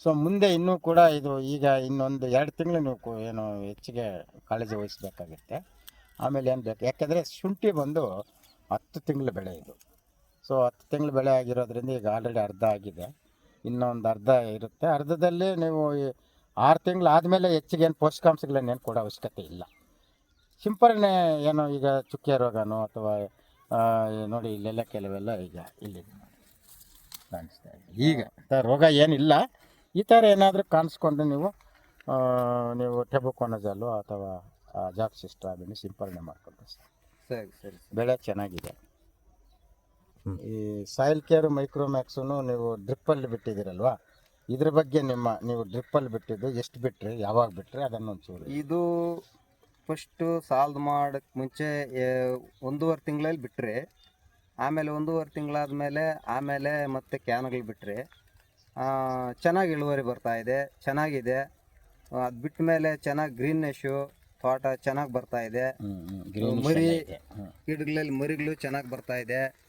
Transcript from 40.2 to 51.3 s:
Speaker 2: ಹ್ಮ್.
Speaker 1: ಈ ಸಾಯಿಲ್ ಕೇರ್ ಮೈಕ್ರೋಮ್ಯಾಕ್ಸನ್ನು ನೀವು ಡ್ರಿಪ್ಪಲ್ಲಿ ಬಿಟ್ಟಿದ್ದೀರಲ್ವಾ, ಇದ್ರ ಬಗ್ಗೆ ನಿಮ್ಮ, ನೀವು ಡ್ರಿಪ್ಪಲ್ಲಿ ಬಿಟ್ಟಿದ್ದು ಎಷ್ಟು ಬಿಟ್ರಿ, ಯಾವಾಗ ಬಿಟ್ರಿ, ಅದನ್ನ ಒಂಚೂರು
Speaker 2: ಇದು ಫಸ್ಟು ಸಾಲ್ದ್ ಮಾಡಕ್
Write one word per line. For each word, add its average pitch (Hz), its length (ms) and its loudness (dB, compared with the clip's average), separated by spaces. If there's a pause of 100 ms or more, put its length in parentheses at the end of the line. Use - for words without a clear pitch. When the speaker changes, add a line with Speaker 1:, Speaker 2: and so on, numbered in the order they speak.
Speaker 2:
ಹ್ಮ್. 95 140 -6
Speaker 1:
ಈ 104 440 -8
ಸಾಯಿಲ್ 147 380 0
ಕೇರ್ 156 280 4
ಮೈಕ್ರೋಮ್ಯಾಕ್ಸನ್ನು 139 920 -4
ನೀವು 120 320 -4
ಡ್ರಿಪ್ಪಲ್ಲಿ 127 520 -2
ಬಿಟ್ಟಿದ್ದೀರಲ್ವಾ, 107 720 -4 (500)
ಇದ್ರ 135 220 0
ಬಗ್ಗೆ 147 320 2
ನಿಮ್ಮ, 120 400 -2
ನೀವು 117 200 -4
ಡ್ರಿಪ್ಪಲ್ಲಿ 120 480 -4
ಬಿಟ್ಟಿದ್ದು 113 400 -6
ಎಷ್ಟು 120 300 -8
ಬಿಟ್ರಿ, 117 400 -6
ಯಾವಾಗ 110 300 2
ಬಿಟ್ರಿ, 95 320 -12
ಅದನ್ನ 113 260 -6
ಒಂಚೂರು 92 360 -14
Speaker 2:
ಇದು 170 800 -2 (640)
ಫಸ್ಟು 165 520 -4
ಸಾಲ್ದ್ 143 380 0
ಮಾಡಕ್ 143 460 0 (120)